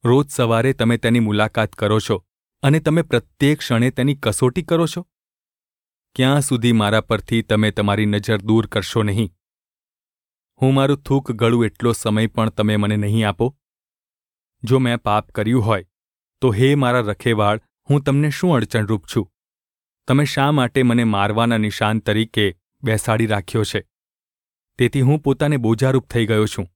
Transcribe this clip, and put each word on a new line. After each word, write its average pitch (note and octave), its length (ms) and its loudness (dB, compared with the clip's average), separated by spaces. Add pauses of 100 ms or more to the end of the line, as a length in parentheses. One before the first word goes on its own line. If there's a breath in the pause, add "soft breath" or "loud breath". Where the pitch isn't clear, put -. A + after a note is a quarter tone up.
રોજ C3 260 2
સવારે A#2 420 0
તમે A#2 240 0
તેની A#2 240 0
મુલાકાત G#2+ 520 0
કરો G#2+ 280 0
છો G#2 160 -4 (460)
અને D3 180 2
તમે D#3 220 0
પ્રત્યેક C#3+ 560 -2
ક્ષણે A#2+ 320 0
તેની C3+ 240 -2
કસોટી B2+ 480 -2
કરો E3 240 -2
છો? F3 160 -8 (1120)
ક્યાં C3+ 260 2
સુધી A#2+ 320 0
મારા G#2+ 280 2
પરથી A2+ 420 -2
તમે G#2+ 280 0
તમારી G#2 360 0
નજર G#2 340 -2
દૂર A2 260 0
કરશો A2 360 -4
નહીં? G#2 280 -2 (1300)
હું C3+ 140 4
મારું C#3 280 0
થૂક C3+ 300 -2
ગળું A#2 340 0
એટલો - 260 -2
સમય A2 340 0
પણ A2 220 -2
તમે G#2+ 280 -2
મને G#2 200 0
નહીં G#2 320 0
આપો? A#2 280 -2 (1040)
જો B2 160 2
મેં A#2+ 200 0
પાપ G#2 320 -2
કર્યું A2+ 340 0
હોય, G2+ 220 -2 (540)
તો C3 100 2
હે C3 240 2
મારા B2+ 240 2
રખેવાળ, G#2+ 640 0 (300)
હું C#3 140 2
તમને D3 260 0
શું E3+ 260 0
અડચણરૂપ G#2+ 500 -2
છું? G#2 240 -4 (760)
તમે C#3 160 2
શા C#3 260 0
માટે C3 320 0
મને A#2+ 220 2
મારવાના G#2+ 520 0
નિશાન G#2+ 420 -2
તરીકે G#2+ 580 -2 (260)
બેસાડી A2 440 0
રાખ્યો G#2+ 380 -2
છે? - 220 -6 (920)
તેથી B2+ 220 0
હું C#3 180 2
પોતાને D3 380 0
બોજારૂપ B2 500 0
થઈ A#2 200 -2
ગયો G#2+ 200 0
છું. G2 300 -8